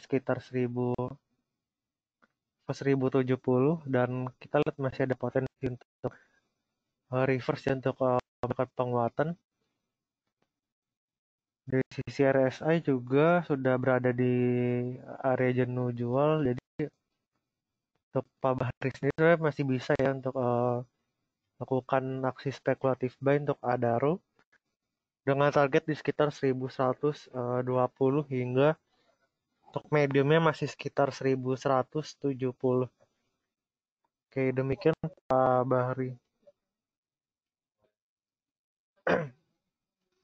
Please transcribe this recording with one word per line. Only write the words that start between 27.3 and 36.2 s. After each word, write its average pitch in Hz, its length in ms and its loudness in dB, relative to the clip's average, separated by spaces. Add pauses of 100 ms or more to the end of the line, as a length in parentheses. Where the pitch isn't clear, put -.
dua 127 240 2
puluh 135 400 0
hingga 131 480 2 (880)
untuk - 240 -10
mediumnya 143 480 4
masih 156 320 0
sekitar - 400 -2
seribu 131 480 -2
seratus 135 640 -2
tujuh 131 320 -4
puluh. 127 320 0 (1400)
Oke, 131 240 -2
demikian 135 400 0 (320)
Pak 127 400 4
Bahri. 127 480 -2 (3000)